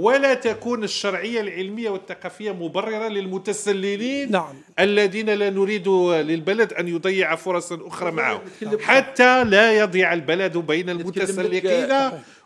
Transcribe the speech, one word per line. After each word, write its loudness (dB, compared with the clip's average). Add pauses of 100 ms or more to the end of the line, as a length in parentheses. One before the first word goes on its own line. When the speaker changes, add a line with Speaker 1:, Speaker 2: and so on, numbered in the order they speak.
Speaker 1:
ولا 4
تكون -4
الشرعية -4
العلمية -6
والثقافية -8
مبررة -4
للمتسللين -4
Speaker 2:
نعم. 0 (240)
Speaker 1:
الذين 2
لا 2
نريد 0
للبلد 2
أن -4
يضيع 0
فرصا -4
أخرى -8
Speaker 3:
والله -2
Speaker 1:
معه، -2
Speaker 3:
نتكلم -6
Speaker 1:
حتى 4
لا 6
يضيع 2
البلد -2
بين -2
Speaker 3:
نتكلم -6
لك -6
Speaker 1:
المتسلقين 0
Speaker 2:
صحيح. 0 (240)